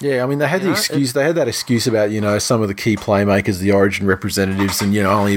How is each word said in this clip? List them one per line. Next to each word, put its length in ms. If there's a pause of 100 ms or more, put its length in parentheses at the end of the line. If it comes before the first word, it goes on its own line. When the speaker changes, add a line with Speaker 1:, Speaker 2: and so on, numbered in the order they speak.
Speaker 1:
Yeah, 240
I 20
mean, 120
they 100
had 140
Speaker 2:
you 60
Speaker 1:
the 40
Speaker 2:
know, 60
Speaker 1:
excuse. 320
Speaker 2:
it 40
Speaker 1:
They 100
had 100
that 140
excuse 380
about, 240
you 120
know, 160
some 240
of 60
the 60
key 220
playmakers, 640
the 140
Origin 340
representatives, 720
and, 140
you 80
know, 80
only, 260